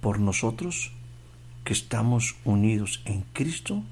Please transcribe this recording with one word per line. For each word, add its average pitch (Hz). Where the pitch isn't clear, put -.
por 104
nosotros, 110
que -
estamos 117
unidos 104
en 98
Cristo 165